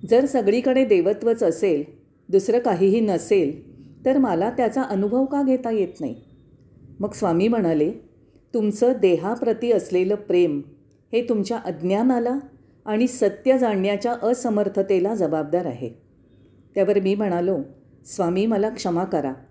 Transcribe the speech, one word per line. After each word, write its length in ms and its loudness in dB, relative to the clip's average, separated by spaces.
जर 160 6
सगळीकडे 600 2
देवत्वच 580 2
असेल, 400 0
दुसरं 300 2
काहीही 400 2
नसेल, 760 0
तर 120 2
मला 320 0
त्याचा 320 -2
अनुभव 440 -2
का 180 -2
घेता 280 0
येत 300 -4
नाही?" 140 -8
मग 120 -4
स्वामी 360 0
म्हणाले, 440 2
"तुमचं 480 0
देहाप्रती 680 0
असलेलं 440 0
प्रेम 460 0
हे 160 -2
तुमच्या 360 -2
अज्ञानाला 760 0
आणि 220 0
सत्य 500 0
जाणण्याच्या 680 0
असमर्थतेला 920 0
जबाबदार 500 -2
आहे." 240 -8
त्यावर 240 2
मी 160 0
म्हणालो, 420 -2
"स्वामी, 400 -2
मला 240 0
क्षमा 340 -4
करा. 300 -4